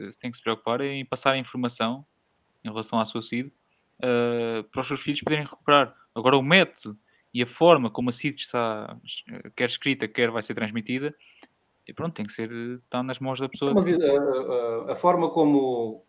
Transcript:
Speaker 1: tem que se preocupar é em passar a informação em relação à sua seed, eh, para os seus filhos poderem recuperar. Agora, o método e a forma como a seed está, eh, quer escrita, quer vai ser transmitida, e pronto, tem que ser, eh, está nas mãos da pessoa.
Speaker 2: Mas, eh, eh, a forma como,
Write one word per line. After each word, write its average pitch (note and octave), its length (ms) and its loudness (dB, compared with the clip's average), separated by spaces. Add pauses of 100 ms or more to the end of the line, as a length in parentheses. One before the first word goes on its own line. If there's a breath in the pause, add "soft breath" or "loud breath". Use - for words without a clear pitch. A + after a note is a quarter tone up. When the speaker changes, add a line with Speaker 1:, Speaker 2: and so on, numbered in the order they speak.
(200)
Speaker 1:
tem B2+ 100 -8
que A#2+ 60 -14
se - 60 -20
preocupar A2+ 400 -2
é C#3 100 -4
em C3+ 120 -6
passar C3+ 280 0
a C3+ 60 2
informação B2 680 -4 (580)
em A#2+ 60 -8
relação A2+ 320 -2
à A2 60 0
sua A2+ 160 -8
seed, B2+ 280 -6 (520)
eh, A#2+ 680 0
para C3+ 120 -6
os B2+ 40 -6
seus C#3 140 -6
filhos D3 220 -4
poderem D3+ 240 0
recuperar. C#3+ 480 2 (200)
Agora, B2+ 220 4
o C3+ 60 4
método D3+ 540 2 (380)
e A#2+ 80 0
a A#2+ 40 0
forma C#3 440 6
como B2 200 -2
a - 20 -4
seed C#3+ 260 -6
está, A2+ 560 -4 (340)
eh, - 280 -16
quer B2+ 120 -2
escrita, C3 380 -4
quer A#2 240 0
vai A2+ 120 -4
ser A2 120 -8
transmitida, A#2 600 -4 (720)
e - 40 -18
pronto, D#3+ 220 -6
tem A2 120 -8
que G2+ 60 -12
ser, A2+ 160 -8
eh, A#2+ 360 -10
está B2+ 180 -4
nas B2+ 160 -6
mãos C3 220 -4
da C3+ 80 -4
pessoa. C#3 260 0
Speaker 2:
Mas, F#3+ 140 4
eh, F3 100 4
eh, C3 960 0
a - 20 0
forma E3+ 360 2
como, C3 800 2